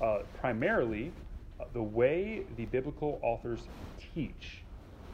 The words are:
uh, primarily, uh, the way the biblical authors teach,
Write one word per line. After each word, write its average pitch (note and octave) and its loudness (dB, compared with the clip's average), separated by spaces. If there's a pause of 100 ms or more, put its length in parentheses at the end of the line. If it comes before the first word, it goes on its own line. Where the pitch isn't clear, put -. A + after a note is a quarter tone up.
uh, G#2+ 4 (220)
primarily, C3 4 (480)
uh, - -6
the A#2 0
way C#3+ 4 (120)
the A2+ -2
biblical C3+ 0
authors A#2 0 (460)
teach, - -6 (520)